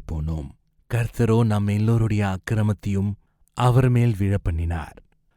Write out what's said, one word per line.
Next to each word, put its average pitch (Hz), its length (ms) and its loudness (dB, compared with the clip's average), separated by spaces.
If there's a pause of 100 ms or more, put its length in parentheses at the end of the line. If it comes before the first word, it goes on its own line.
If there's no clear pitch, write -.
(120)
போனோம். 78 380 -6 (440)
கர்த்தரோ 117 520 2
நம் 104 220 0
எல்லோருடைய 104 720 0
அக்கிரமத்தையும் 101 760 -2 (400)
அவர் 123 360 4
மேல் 120 300 2
விழப்பண்ணினார். 85 760 -2 (420)